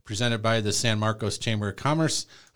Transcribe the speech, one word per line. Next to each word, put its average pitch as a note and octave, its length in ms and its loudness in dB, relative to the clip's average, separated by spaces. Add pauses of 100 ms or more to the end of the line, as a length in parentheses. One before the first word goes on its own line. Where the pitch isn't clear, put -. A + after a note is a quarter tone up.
presented A#2 380 -2
by A2+ 200 2
the G#2 120 0
San A2 240 2
Marcos G#2+ 400 0
Chamber G#2 320 -2
of F#2+ 60 -6
Commerce. D#3 500 0 (300)